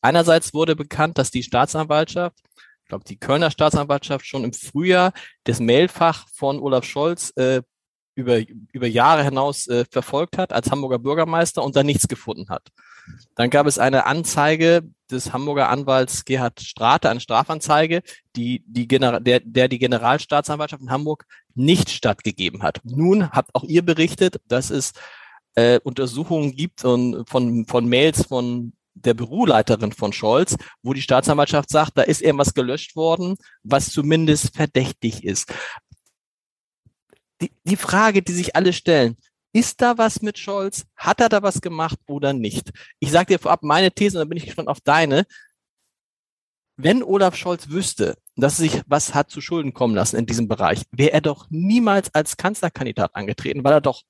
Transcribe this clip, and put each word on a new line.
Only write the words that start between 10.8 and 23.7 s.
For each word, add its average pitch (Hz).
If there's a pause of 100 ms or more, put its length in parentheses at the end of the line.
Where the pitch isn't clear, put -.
Bürgermeister 160
und 135
da 139
nichts 143
gefunden -
hat. - (680)
Dann 120
gab 143
es 143
eine 131
Anzeige 160 (260)
des 127
Hamburger 143
Anwalts 131
Gerhard 127
Strate, 120
eine 120
Strafanzeige, 156 (340)
die, 123
die 117
Genera-, 127
der, 123
der 127
die 127
Generalstaatsanwaltschaft 139
in 123
Hamburg 147 (300)
nicht 143
stattgegeben 101
hat. -
Nun 165
habt -
auch -
ihr 170